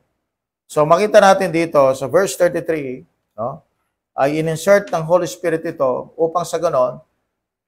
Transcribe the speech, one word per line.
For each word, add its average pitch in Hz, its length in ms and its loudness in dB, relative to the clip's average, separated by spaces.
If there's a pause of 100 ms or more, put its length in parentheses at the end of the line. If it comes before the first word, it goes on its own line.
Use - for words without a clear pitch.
(680)
So, 151 160 -2
makita 202 400 4
natin 190 320 4
dito 165 240 0 (160)
sa 135 160 -8
verse 180 240 0
thirty-three, 156 720 -4 (320)
no, 131 240 -10 (520)
ay 147 240 -2
in-insert 185 560 0
ng 165 80 -2
Holy 175 240 0
Spirit 160 400 -6
ito 139 480 -4
upang 165 320 -2
sa 165 160 -6
ganon 143 400 -2 (640)